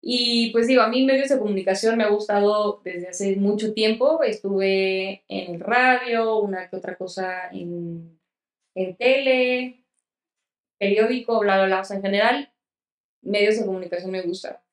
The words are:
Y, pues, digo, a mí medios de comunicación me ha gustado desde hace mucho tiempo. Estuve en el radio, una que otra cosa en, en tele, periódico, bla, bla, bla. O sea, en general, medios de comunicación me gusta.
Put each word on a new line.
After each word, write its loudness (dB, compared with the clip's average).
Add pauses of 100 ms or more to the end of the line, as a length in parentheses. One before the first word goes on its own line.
Y, 0
pues, 2
digo, 6
a 4
mí 2
medios 2
de 2
comunicación 0
me 2
ha 2
gustado 2
desde -10
hace -2
mucho 0
tiempo. 2
Estuve -2
en -10
el -10
radio, 2
una -4
que -12
otra -10
cosa -8
en, -10 (560)
en -6
tele, 0 (920)
periódico, 2
bla, 2
bla, 4
bla. 2
O -6
sea, -10
en -8
general, 0 (720)
medios 2
de -2
comunicación -6
me -4
gusta. -8 (120)